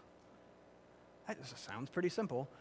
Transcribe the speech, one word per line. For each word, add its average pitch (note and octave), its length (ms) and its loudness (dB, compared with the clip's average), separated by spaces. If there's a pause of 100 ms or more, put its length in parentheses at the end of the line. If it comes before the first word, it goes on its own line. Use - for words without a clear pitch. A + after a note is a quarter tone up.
(1300)
That G#3+ 140 0
just B2+ 240 -10
sounds A#2 240 -4
pretty F3 200 6
simple. C#3+ 380 2 (140)